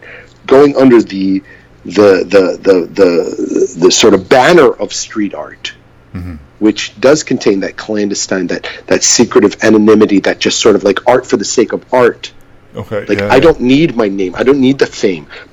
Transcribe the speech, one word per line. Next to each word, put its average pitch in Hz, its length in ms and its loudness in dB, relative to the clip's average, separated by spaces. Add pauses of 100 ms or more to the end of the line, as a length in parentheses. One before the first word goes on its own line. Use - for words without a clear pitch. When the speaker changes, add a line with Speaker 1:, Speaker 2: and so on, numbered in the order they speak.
(460)
Speaker 1:
going 139 320 4
under 127 240 4
the, 95 400 -4 (440)
the, 95 380 2
the, 90 380 0
the, 92 320 2
the, - 920 -2
the 359 60 4
sort 107 220 2
of 92 160 -2
banner 139 420 4
of 101 220 -10
street 101 400 -8
art, 73 400 -16 (400)
Speaker 2:
Mm-hmm. 90 220 -12 (240)
Speaker 1:
which - 400 -4
does 135 220 2
contain 113 380 -2
that 95 180 -8
clandestine, 101 720 -6
that, - 200 -10 (200)
that - 160 -2
secretive - 580 0
anonymity, 107 600 2
that 92 180 -4
just - 220 -4
sort 107 140 4
of, - 80 -2
like, 101 220 -2
art 127 220 0
for 120 100 0
the 101 80 -8
sake - 280 -2
of 95 200 -10
art. 123 380 0 (440)
Speaker 2:
Okay, 104 300 -10
Speaker 1:
Like, 101 140 -4
Speaker 2:
yeah, 98 80 -4
Speaker 1:
I 117 80 0
Speaker 2:
yeah. 135 60 2
Speaker 1:
don't 160 180 2
need 131 360 0
my 117 120 0
name. 98 280 -6
I 107 80 -6
don't 139 160 2
need 131 200 0
the - 80 0
fame. 85 400 -6 (260)